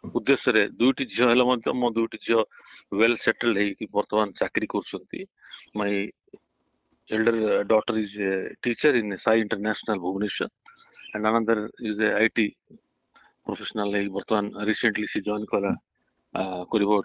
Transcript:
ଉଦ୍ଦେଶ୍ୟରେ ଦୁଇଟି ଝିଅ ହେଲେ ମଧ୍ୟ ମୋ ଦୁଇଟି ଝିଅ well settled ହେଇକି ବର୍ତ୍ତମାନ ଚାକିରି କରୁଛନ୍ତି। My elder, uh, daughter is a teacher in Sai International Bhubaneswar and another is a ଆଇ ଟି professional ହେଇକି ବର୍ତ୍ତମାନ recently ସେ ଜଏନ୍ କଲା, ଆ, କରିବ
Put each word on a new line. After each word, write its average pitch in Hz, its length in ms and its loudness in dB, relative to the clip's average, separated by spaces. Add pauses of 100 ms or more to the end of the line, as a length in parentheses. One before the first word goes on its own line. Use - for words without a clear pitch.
ଉଦ୍ଦେଶ୍ୟରେ 117 640 0
ଦୁଇଟି 127 360 0
ଝିଅ 110 220 0
ହେଲେ 120 160 4
ମଧ୍ୟ 123 300 0
ମୋ 123 180 0
ଦୁଇଟି 113 260 -2
ଝିଅ 117 220 0 (540)
well 113 220 4
settled 113 420 0
ହେଇକି 101 340 -2
ବର୍ତ୍ତମାନ 104 400 0
ଚାକିରି - 360 -2
କରୁଛନ୍ତି। - 520 -6 (560)
My 104 160 0 (1160)
elder, 110 340 2
uh, 104 200 2
daughter 110 340 2
is 104 200 -2
a 98 140 0 (320)
teacher 127 320 2
in 104 220 0
Sai 113 220 4
International 104 600 -2
Bhubaneswar 95 500 -4 (640)
and 107 120 -4
another 110 440 2 (100)
is 107 200 -4
a 107 160 4
ଆଇ 110 200 4
ଟି 110 100 2 (1000)
professional 104 480 -4
ହେଇକି 101 180 -2
ବର୍ତ୍ତମାନ 104 340 -2 (200)
recently 107 420 0
ସେ - 140 -4
ଜଏନ୍ 104 240 -4
କଲା, 98 260 0 (640)
ଆ, 92 60 -2 (220)
କରିବ 101 280 2 (140)